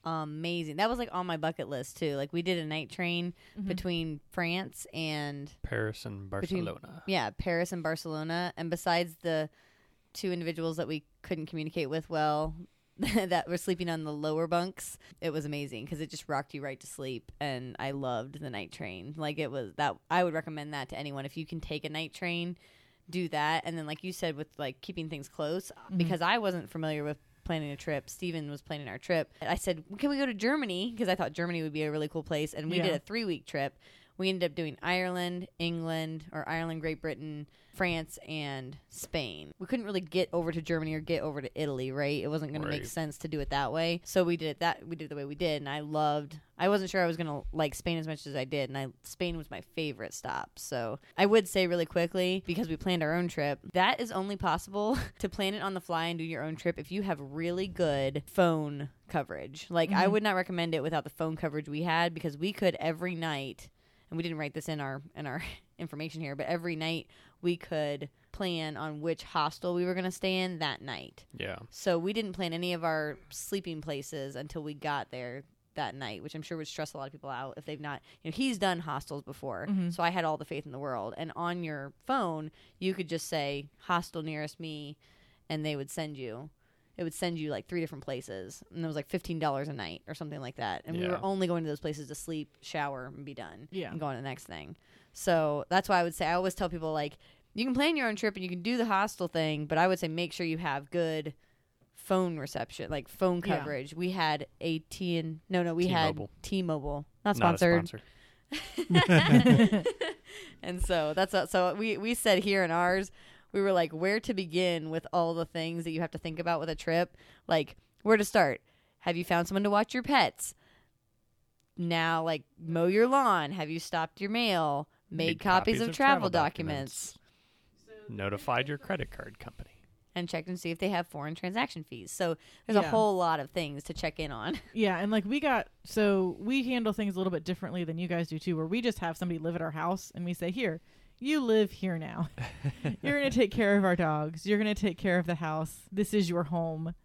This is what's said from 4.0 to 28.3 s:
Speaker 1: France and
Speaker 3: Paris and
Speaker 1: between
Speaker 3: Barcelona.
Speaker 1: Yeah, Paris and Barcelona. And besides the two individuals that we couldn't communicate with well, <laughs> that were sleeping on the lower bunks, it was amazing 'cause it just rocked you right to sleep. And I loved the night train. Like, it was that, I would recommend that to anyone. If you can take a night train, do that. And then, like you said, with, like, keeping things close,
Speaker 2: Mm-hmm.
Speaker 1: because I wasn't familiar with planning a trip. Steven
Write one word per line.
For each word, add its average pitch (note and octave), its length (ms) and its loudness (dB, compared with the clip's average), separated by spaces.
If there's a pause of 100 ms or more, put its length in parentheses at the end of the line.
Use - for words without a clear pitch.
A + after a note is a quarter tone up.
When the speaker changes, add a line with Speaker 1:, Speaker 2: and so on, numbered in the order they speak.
Speaker 1:
France F3+ 640 -2
and D3 580 -4 (120)
Speaker 3:
Paris A2 420 -2
and G2 240 -8
Speaker 1:
between E3+ 360 -2
Speaker 3:
Barcelona. A#2 420 -12
Speaker 1:
Yeah, D#3 240 2
Paris F3 400 0
and F3 120 -4
Barcelona. D#3+ 760 -2
And E3 120 -4
besides E3+ 480 0
the D#3 320 0 (640)
two F#3+ 180 -2
individuals E3 460 -2
that D#3+ 100 0
we D3+ 180 -4 (180)
couldn't D#3+ 240 -4
communicate D#3 420 -2
with D#3 200 -2
well, D3+ 460 2 (240)
<laughs> - 180 -20
that F#3 500 2
were F3 100 -2
sleeping F3 320 0
on D#3+ 140 -2
the D3+ 80 -4
lower D#3 360 0
bunks, F3 500 -2 (240)
it E3 80 -2
was D3+ 160 -2
amazing C#3+ 400 -6
'cause D3 160 -6
it D#3+ 80 -6
just - 180 -12
rocked C#3 280 -2
you C#3 80 -8
right C3+ 160 -8
to - 80 -18
sleep. C3 520 -8
And B2+ 380 -4
I C3+ 140 -4
loved C3+ 480 -4
the D3 100 -8
night G2+ 220 -8
train. F#2+ 440 -10
Like, D3+ 220 -4
it D3 140 -2
was B2 240 -6
that, C#3+ 200 0 (140)
I F3 140 4
would E3+ 100 2
recommend D3+ 400 -6
that C3+ 160 -6
to - 80 -10
anyone. C#3 280 -6
If C#3 120 -8
you D#3+ 80 -6
can D#3+ 160 -8
take D#3 240 -6
a D3+ 40 -6
night D#3 260 -6
train, E3+ 420 -4 (520)
do E3+ 200 -2
that. D3+ 360 2
And E3 120 -4
then, D#3 80 -6
like D3+ 180 -8
you F#3 80 -6
said, E3 240 -2
with, D3+ 120 -8 (100)
like, C3+ 240 -6
keeping E3+ 280 -8
things D3+ 200 -10
close, E3 420 -4 (140)
Speaker 2:
Mm-hmm. F#3 120 -2
Speaker 1:
because E3+ 240 4
I G3+ 180 4
wasn't F#3 300 0
familiar D#3 360 -2
with D3+ 120 -2 (280)
planning D#3 260 -2
a C#3+ 60 -8
trip. D3 320 -4
Steven E3 420 -6